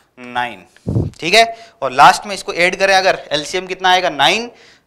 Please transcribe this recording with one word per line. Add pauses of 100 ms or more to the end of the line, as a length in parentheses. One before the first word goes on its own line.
(200)
नाइन। (540)
ठीक
है,
और
लास्ट
में
इसको
ऐड
करें
अगर, (120)
एलसीएम
कितना
आएगा,
नाइन, (360)